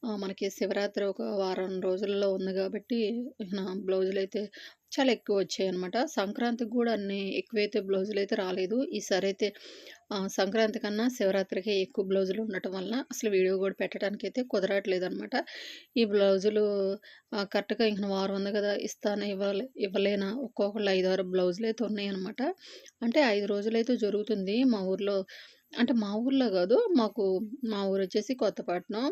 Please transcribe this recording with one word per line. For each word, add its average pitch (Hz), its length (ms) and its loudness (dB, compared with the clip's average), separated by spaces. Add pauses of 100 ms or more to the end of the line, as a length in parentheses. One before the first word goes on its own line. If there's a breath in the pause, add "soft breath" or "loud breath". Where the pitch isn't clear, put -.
ఆ, 220 120 -4
మనకి 196 340 -4
శివరాత్రి 202 560 -2
ఒక 196 160 -2 (140)
వారం 185 460 0
రోజుల్లో 196 520 0
ఉంది 190 200 -2
కాబట్టి, 196 480 -2 (520)
నా 190 120 -2 (120)
బ్లౌజులైతే 190 640 0 (500 loud breath)
చాలా 262 200 4
ఎక్కువ 208 260 0
వచ్చాయన్నమాట. 185 680 0
సంక్రాంతికి 233 680 -2
కూడా 240 200 2
అన్ని 196 300 -2 (160)
ఎక్కువైతే 208 420 0
బ్లౌజులైతే 196 560 0
రాలేదు. 185 420 0 (160)
ఈసారి 190 320 0
అయితే, 196 220 0 (640 loud breath)
ఆ, 208 60 -4 (100)
సంక్రాంతి 214 520 2
కన్నా 208 280 0
శివరాత్రికే 196 760 0
ఎక్కువ 190 240 -2
బ్లౌజులు 190 360 0
ఉండటం 190 300 -4
వలన 190 240 -4 (160)
అసలు 226 180 -4
వీడియో 190 280 4
కూడా 190 220 -2
పెట్టడానికైతే 202 640 -4
కుదరట్లేదనమాట. 196 920 0 (640 loud breath)
ఈ 233 80 4
బ్లౌజులు, 202 580 4 (680 loud breath)
ఆ, 208 100 -2
కరెక్ట్‌గా 214 440 0
ఇంక 208 180 0
వారం 196 300 0
ఉంది 196 160 -2
కదా, 202 240 0
ఇస్తాను, 208 500 -2
ఇవ్వలే-, 202 520 -2
ఇవ్వలేనా? 196 580 0
ఒక్కొక్కళ్ళు 208 560 -2
ఐదు, 185 180 4
ఆరు 190 140 2
బ్లౌజులు 180 440 0
అయితే 226 160 -2
ఉన్నాయన్నమాట. 202 580 -4 (600 loud breath)
అంటే 233 260 4
ఐదు 202 180 2
రోజులైతే 220 520 2
జరుగుతుంది 202 680 0
మా 226 180 4
ఊర్లో. 196 360 0 (560 loud breath)
అంటే 240 200 2
మా 208 220 2
ఊర్లో 254 340 2
కాదు, 185 260 4 (200)
మాకు, 220 280 2 (400)
మా 214 220 -2
ఊరు 196 160 2
వచ్చేసి 208 340 -2
కొత్తపట్నం, 196 760 -2